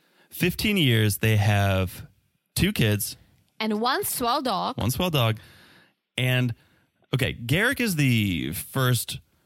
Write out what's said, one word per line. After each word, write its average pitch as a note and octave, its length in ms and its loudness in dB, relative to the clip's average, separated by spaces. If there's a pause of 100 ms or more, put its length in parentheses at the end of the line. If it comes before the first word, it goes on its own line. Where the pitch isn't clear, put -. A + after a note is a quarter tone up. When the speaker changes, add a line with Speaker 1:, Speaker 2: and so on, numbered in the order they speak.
(300)
Speaker 1:
Fifteen G3 480 0
years, A2+ 400 2
they A2 180 2
have G2+ 680 0 (480)
two G3 180 0
kids. G#2 440 0 (440)
Speaker 2:
And G#3+ 200 -2
one C#4 240 0
swell B3+ 380 -2
dog. F#3+ 360 -4
Speaker 1:
One G#2+ 120 0
swell F3+ 200 0
dog. A2+ 280 2 (800)
And B2+ 380 0 (640)
okay, A2+ 160 0
Garrick F3 480 0
is G#3+ 160 0
the G#2 560 2
first - 680 -2 (260)